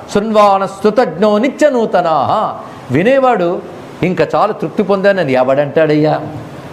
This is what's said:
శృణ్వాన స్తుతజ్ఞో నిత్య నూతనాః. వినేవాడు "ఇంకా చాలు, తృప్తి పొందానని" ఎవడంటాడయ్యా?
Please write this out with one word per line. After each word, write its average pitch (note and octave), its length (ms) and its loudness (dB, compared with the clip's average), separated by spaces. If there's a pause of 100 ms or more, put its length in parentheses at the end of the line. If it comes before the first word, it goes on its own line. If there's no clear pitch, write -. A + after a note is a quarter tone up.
(140)
శృణ్వాన G3+ 520 2
స్తుతజ్ఞో G#3 720 0
నిత్య C#4+ 320 2
నూతనాః. F3 920 0 (300)
వినేవాడు G#3 680 2 (400)
"ఇంకా D#3+ 320 0
చాలు, F#3+ 180 2
తృప్తి F3+ 300 -4
పొందానని" F#3+ 500 2
ఎవడంటాడయ్యా? C#3+ 880 2 (520)